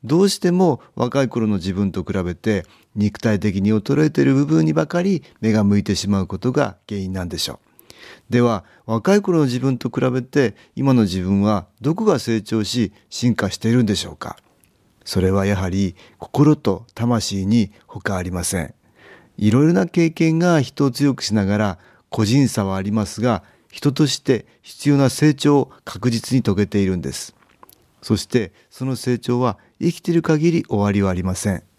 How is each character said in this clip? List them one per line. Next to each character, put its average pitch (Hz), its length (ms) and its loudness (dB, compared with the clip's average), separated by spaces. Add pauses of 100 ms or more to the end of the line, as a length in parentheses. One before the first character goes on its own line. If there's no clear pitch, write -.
ど 151 180 2
う 196 80 4
し - 100 -6
て 180 100 0
も 175 320 2 (140)
若 123 260 0
い 117 80 0
頃 113 160 -2
の 104 120 0
自 90 160 -4
分 98 180 0
と 90 120 -6
比 95 100 -8 (100)
べ 87 100 -4
て 98 320 -2 (300)
肉 104 240 -2
体 107 200 0
的 98 220 -2
に 104 100 2
衰 139 340 0
え 151 40 2
て 143 140 0
い - 20 4
る 135 80 4
部 143 140 0
分 160 180 2
に 156 80 0
ば 156 140 -2
か 175 160 -2
り 185 200 -2 (180)
目 110 100 0
が 107 120 2
向 101 140 2
い 98 60 0
て 104 100 -2
し 98 160 -4
ま 98 120 0
う 87 60 -4
こ 98 120 -10
と 127 120 -2
が 139 260 -2 (120)
原 101 120 -8
因 95 120 -8
な 95 100 -6
ん 87 60 -8
で 87 80 -10
し - 140 -6
ょ - 20 -12
う。 - 60 -18 (720)
で 120 120 2
は、 113 240 0 (200)
若 113 300 0
い 208 60 4
頃 185 180 0
の 147 60 4
自 123 160 -2
分 131 160 0
と 123 120 -6
比 127 120 -4 (100)
べ 127 100 -2
て 123 340 0 (200)
今 139 180 2
の 117 100 6
自 92 180 0
分 98 200 2
は 101 260 0 (120)
ど 156 160 -2
こ 220 80 -4
が 185 160 2
成 113 220 -2
長 107 240 -2
し 110 260 -2 (180)
進 123 240 0
化 98 160 -2
し - 80 -10
て 113 120 -2
い 117 40 2
る 123 100 4
ん - 20 2
で 101 100 0
し - 100 -6
ょ - 60 -12
う - 60 -18
か？ - 200 -12 (680)
そ - 160 -2
れ 95 100 2
は 98 140 0
や 101 100 0
は 92 140 -4
り 95 260 -2 (220)
心 147 400 2
と 104 280 -4 (100)
魂 113 500 -2
に 104 260 2 (160)
他 - 300 -6
あ 90 40 -4
り 90 80 -6
ま 90 140 -6
せ 92 180 -4
ん。 69 120 -8 (640)
い 104 140 2
ろ 131 120 6
い 156 40 6
ろ 170 60 4
な 190 120 2
経 170 240 2
験 160 280 0
が 170 220 4
人 135 240 -2
を 139 80 2
強 139 240 0
く - 80 -12
し 101 100 -4
な 104 120 2
が 101 120 2
ら、 101 220 -2 (300)
個 110 160 0
人 131 240 4
差 104 160 -2
は 95 100 -2
あ 95 60 -4
り 101 100 -4
ま 107 140 0
す - 160 -10
が、 110 220 0 (280)
人 - 220 -2
と 151 120 2
し - 140 -4
て - 280 -2 (140)
必 - 280 -6
要 143 80 4
な 135 120 4
成 151 240 2
長 143 260 2
を - 120 -4 (140)
確 117 260 -2
実 117 240 -2
に 123 80 2
遂 101 120 0
げ 101 120 0
て 101 160 0
い - 20 2
る 92 120 -2
ん 82 40 -6
で 69 120 -6
す。 - 200 -14 (680)
そ 110 160 0
し - 80 -6
て 110 260 -2 (180)
そ - 140 -14
の 131 140 -6
成 123 200 -2
長 120 220 -2
は 120 180 -2 (220)
生 170 140 0
き - 80 -12
て - 100 -4
い 165 40 2
る 165 80 2
限 160 280 2
り 160 140 -2
終 - 140 -2
わ 101 120 2
り 101 100 2
は 98 80 2
あ 92 40 -2
り 90 100 -4
ま 92 120 -2
せ 101 180 -4
ん。 87 100 -8 (160)